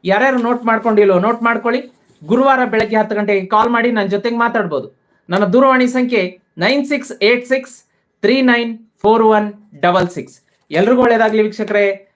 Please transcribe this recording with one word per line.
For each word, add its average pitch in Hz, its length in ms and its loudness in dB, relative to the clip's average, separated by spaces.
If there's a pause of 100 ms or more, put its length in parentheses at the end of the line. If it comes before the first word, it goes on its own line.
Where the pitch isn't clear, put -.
ಯಾರ್ಯಾರು 240 320 0
ನೋಟ್ 240 280 -2
ಮಾಡ್ಕೊಂಡಿಲ್ಲೋ 214 540 2
ನೋಟ್ 226 240 -2
ಮಾಡ್ಕೊಳ್ಳಿ. 233 500 -2 (320)
ಗುರುವಾರ 254 400 2
ಬೆಳಗ್ಗೆ 220 320 -2
ಹತ್ತು 214 180 -2
ಗಂಟೆಗೆ 202 300 -2
ಕಾಲ್ 220 240 2
ಮಾಡಿ 233 220 0
ನನ್ನ 202 160 -2
ಜೊತೆಗೆ 202 280 -4
ಮಾತಾಡ್ಬೋದು. 214 640 -4 (300)
ನನ್ನ 196 160 0
ದೂರವಾಣಿ 254 420 2
ಸಂಖ್ಯೆ 247 520 -2 (180)
ನೈನ್ 262 280 0
ಸಿಕ್ಸ್ 285 360 -6
ಏಟ್ 240 260 0
ಸಿಕ್ಸ್ 262 360 -6 (380)
ತ್ರೀ 254 200 2
ನೈನ್ 233 380 0 (220)
ಫೋರ್ 220 220 2
ಒನ್ 208 300 2 (280)
ಡಬಲ್ 180 260 2
ಸಿಕ್ಸ್. - 340 -12 (300)
ಎಲ್ರಿಗೂ 220 300 2
ಒಳ್ಳೇದಾಗ್ಲಿ 220 420 2
ವೀಕ್ಷಕರೇ 208 720 -2